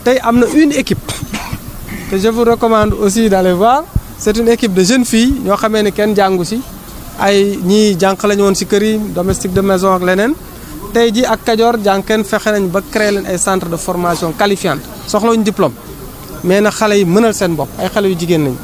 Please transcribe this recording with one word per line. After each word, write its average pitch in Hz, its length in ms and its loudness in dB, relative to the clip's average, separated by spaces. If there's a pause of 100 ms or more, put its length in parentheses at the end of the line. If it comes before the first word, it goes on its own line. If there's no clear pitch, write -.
Tey 254 180 2
am 233 160 2
na 240 160 4
une 294 200 4
équipe - 380 -4 (1000)
que 196 80 -2
je 196 80 0
vous 226 160 0
recommande 226 500 2
aussi 214 360 2
d'aller 185 240 4
voir. 233 300 2 (360)
C'est 214 180 0
une 226 120 2
équipe 233 260 2
de 185 80 4
jeunes 240 220 4
filles 233 280 2 (100)
ñoo 190 120 0
xamee 220 260 0
ne 208 80 2
kenn 208 260 0
jàngu 190 300 2
ci. 220 160 -4 (580)
Ay 202 440 2
ñii 202 360 4
jànq 190 240 0
lañu 202 200 2
woon 196 120 2
ci 196 100 -4
kër 202 180 0
yi, 220 160 0 (140)
domestique 180 400 -2
de 196 80 2
maison 190 340 2
ak 180 80 -2
leneen. 196 300 2 (600)
Tey 233 200 4
ji 247 120 2
ak - 200 -2
Kajoor 233 380 2
jànkeen 202 400 0
fexe 214 280 -2
nañ 202 180 0
ba 185 120 -2 (100)
créer 214 200 0
leen 196 140 -2
ay 190 140 -4
centre 185 300 -2
de 170 80 -4
formation 175 560 -2
qualifiante. 190 500 0 (240)
Soxlawuñ 226 360 2
diplôme, 190 300 0 (680)
mais 185 180 2
na 214 80 4
xale 208 280 0
yi 202 80 4
mënal 208 280 4
seen 175 220 -2
bopp, 143 140 -4 (100)
ay 185 100 -2
xale 202 200 0
yu 190 80 0
jigéen 165 280 0
lañ. 127 180 -2